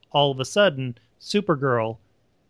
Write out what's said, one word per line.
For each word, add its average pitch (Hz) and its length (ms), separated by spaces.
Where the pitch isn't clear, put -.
all 143 220
of 131 80
a 131 40
sudden 135 540
Supergirl 131 800